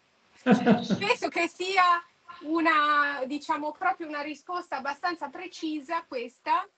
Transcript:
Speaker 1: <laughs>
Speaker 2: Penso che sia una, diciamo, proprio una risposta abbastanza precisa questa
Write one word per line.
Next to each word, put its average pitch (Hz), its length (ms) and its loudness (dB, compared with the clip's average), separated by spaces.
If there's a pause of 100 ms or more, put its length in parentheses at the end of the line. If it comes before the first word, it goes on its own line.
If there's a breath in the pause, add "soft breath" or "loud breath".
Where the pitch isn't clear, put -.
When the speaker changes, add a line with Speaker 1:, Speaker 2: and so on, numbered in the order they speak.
(160)
Speaker 1:
<laughs> - 260 -20
Speaker 2:
Penso 254 880 4
che 339 200 0
sia 370 360 2 (580)
una, 294 840 2
diciamo, 196 460 -4
proprio 359 360 -2
una 294 140 -6
risposta 302 560 -8
abbastanza 285 520 -6
precisa 330 800 -8
questa 302 600 -4 (100)